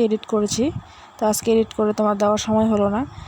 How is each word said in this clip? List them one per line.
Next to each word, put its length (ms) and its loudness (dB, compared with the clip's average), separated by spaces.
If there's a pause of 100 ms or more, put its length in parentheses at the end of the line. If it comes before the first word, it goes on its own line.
এডিট 220 0
করেছি। 380 0 (540)
তো 80 -2
আজকে 260 0
এডিট 220 2
করে 180 0
তোমার 260 0
দেওয়ার 200 2
সময় 300 0
হলো 200 2
না, 120 -2 (280)